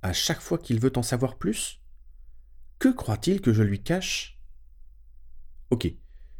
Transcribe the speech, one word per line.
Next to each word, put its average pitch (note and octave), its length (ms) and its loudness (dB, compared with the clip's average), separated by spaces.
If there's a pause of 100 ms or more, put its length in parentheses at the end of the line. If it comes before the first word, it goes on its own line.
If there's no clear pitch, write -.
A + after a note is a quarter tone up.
à F#2 100 2
chaque - 280 0
fois E3+ 180 0
qu'il A#2 220 2
veut C3 160 6
en A#2+ 80 2
savoir B2+ 340 0
plus ? - 420 -2 (1000)
Que C4 80 8
croit-il F#3+ 520 2
que A#2+ 120 6
je A2 100 8
lui G2+ 180 4
cache ? - 600 -2 (1300)
Ok, A#2+ 200 2 (500)